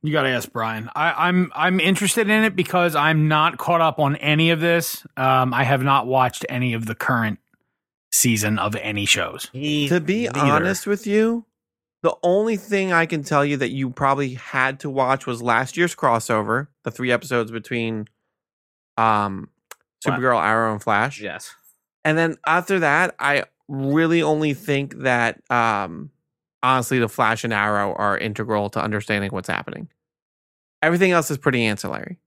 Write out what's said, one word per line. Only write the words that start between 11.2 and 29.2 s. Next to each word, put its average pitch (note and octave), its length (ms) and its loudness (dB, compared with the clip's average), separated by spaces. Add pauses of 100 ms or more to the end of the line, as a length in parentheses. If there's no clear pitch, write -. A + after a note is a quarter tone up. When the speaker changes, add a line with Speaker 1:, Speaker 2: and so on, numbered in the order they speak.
Speaker 3:
the E3 200 2
only G3+ 340 2
thing G3 360 -2
I E3 140 4
can D#3+ 180 -4
tell C#3+ 200 2
you D3 120 0
that B2+ 140 -2
you C3+ 200 -4
probably C#3 440 0
had C3 460 -2
to D3+ 100 -8
watch C3 360 0
was A#2+ 160 -6
last A#2+ 340 0
year's E3+ 200 0
crossover, A#2 720 0 (160)
the A#2+ 80 -8
three B2+ 180 -4
episodes A#2+ 400 -2
between, A2+ 560 -6 (920)
um, G#2 520 0 (540)
Speaker 2:
Fla- - 100 0
Speaker 3:
Supergirl, B2 300 2
Arrow, A2 300 2
and G#2 100 -6
Flash. A2+ 380 0
Speaker 2:
Yes. F#2+ 340 -12 (500)
Speaker 3:
And D#3 120 2
then E3 200 0 (100)
after F3 340 0
that, D#3+ 380 2
I C#3+ 260 0 (220)
really D#3 560 0
only D3+ 320 0
think C#3 440 -4
that, A#2+ 520 0
um, A2+ 600 -2 (520)
honestly, B2+ 380 2
the A2+ 80 0
Flash A2 360 0
and A#2 80 -2
Arrow G#2 420 0
are G2+ 220 0
integral G#2 540 -2
to - 120 -4
understanding G#2 500 -2